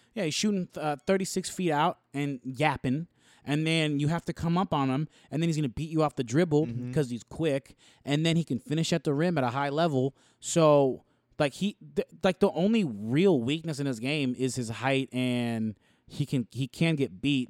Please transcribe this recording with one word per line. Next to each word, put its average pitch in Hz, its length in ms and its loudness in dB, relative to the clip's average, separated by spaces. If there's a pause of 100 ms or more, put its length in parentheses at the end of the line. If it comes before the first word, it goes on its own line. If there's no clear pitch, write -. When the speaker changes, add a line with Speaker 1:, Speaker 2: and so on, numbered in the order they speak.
(140)
Speaker 1:
Yeah, 214 100 -4
he's 151 100 -2
shooting, 202 420 -2
uh, 151 200 -4 (100)
thirty-six 190 420 -2
feet 180 240 -2
out 151 260 2 (140)
and 143 320 -4
yapping, 135 600 -2 (380)
and 151 220 0
then 156 320 2
you 147 100 0
have 165 180 -2
to 170 60 -4
come 170 260 -2
up 190 160 -2
on 139 160 0
him, 147 180 -2 (220)
and 156 120 -2
then 170 60 2
he's 160 80 -2
gonna 151 120 0
beat 151 220 -8
you 156 120 0
off 147 140 0
the 131 80 -2
dribble 147 420 2
Speaker 2:
Mm-hmm. 120 260 -6
Speaker 1:
'cause 139 180 0
he's 120 140 -8
quick, 147 500 -4 (300)
and 147 220 0
then 165 100 4
he 165 80 2
can 127 140 -4
finish 156 340 -2
at 165 120 0
the 147 100 0
rim 165 240 0
at 131 60 2
a 120 60 0
high 139 200 -2
level. 139 440 0 (260)
So, 147 640 4 (340)
like, 147 160 0
he, 202 220 -4 (180)
th-, 196 140 -2 (140)
like, 190 180 2
the 196 100 6
only 208 340 2
real 131 560 2
weakness 151 400 -4
in 143 60 -2
his 123 140 -4
game 131 380 -2
is 127 180 -2
his 123 120 -4
height, 127 440 -2
and 120 640 -2 (320)
he - 160 -6
can, 131 280 -2
he 131 160 -4
can 165 260 0
get 117 260 -4
beat, 135 300 0